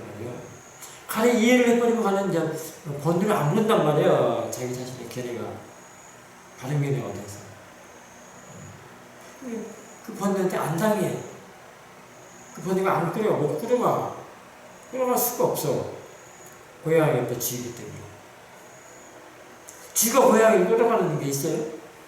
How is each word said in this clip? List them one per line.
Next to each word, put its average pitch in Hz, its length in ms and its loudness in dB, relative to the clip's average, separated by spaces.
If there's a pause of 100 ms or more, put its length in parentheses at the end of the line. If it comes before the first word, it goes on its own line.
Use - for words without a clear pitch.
(140)
말이에요. 113 180 -10 (760)
가령 226 300 2
이해를 240 400 6
해버리고 226 260 2
가는 196 280 2
이제 165 100 2 (600)
번뇌를 180 320 2
안 147 200 2
본단 214 300 2
말이에요. 120 640 2
자기 123 240 -6
자신의 123 340 -10
견해가, 120 360 -8 (1160)
바른 143 220 -2
견해가 123 300 -4
돼서. 98 260 -12 (2000)
근데 233 220 -8 (440)
그 208 80 -12
번뇌한테 190 420 0
안 151 200 -2
당해. 180 400 0 (1400)
그 - 80 -14
번뇌가 185 300 0
안 160 200 0
끌어가, 220 240 0
못 - 240 -2
끌어가. 226 540 0 (760)
끌어갈 247 280 0
수가 - 260 0
없어. 147 460 -2 (920)
고양이 156 360 4
옆에 123 200 -4
쥐이기 120 360 -6
때문에. 104 200 -14 (2000)
쥐가 233 260 4
고양이를 220 480 6
끌어가는 214 520 2
게 139 60 -4
있어요? 139 280 -2 (540)